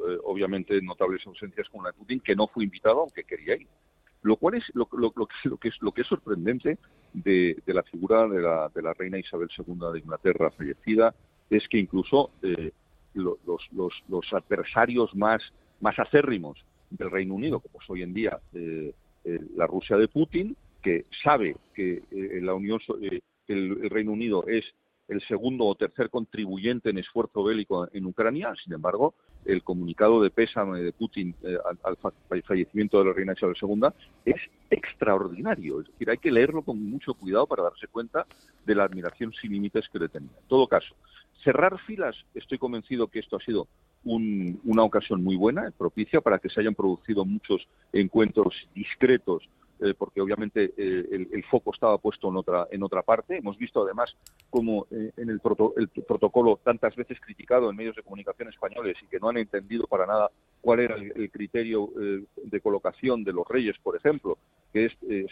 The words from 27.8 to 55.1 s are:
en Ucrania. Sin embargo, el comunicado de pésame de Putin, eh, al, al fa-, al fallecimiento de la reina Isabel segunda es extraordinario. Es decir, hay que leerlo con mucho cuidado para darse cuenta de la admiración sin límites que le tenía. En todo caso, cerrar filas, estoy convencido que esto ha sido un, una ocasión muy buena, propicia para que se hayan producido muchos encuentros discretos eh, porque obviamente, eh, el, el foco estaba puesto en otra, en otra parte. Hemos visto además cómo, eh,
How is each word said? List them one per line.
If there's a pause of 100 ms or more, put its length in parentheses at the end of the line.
en
Ucrania. (100)
Sin
embargo, (300)
el
comunicado
de
pésame
de
Putin,
eh, (100)
al,
al
fa-, (160)
al
fallecimiento
de
la
reina
Isabel
segunda (320)
es (300)
extraordinario.
Es
decir,
hay
que
leerlo
con
mucho
cuidado
para
darse
cuenta (380)
de
la
admiración
sin
límites
que
le
tenía. (100)
En
todo
caso, (500)
cerrar
filas, (180)
estoy
convencido
que
esto
ha
sido (380)
un,
una
ocasión
muy
buena,
propicia
para
que
se
hayan
producido
muchos (240)
encuentros (200)
discretos (400)
eh,
porque
obviamente,
eh,
el,
el
foco
estaba
puesto
en
otra,
en
otra
parte.
Hemos
visto
además (320)
cómo,
eh,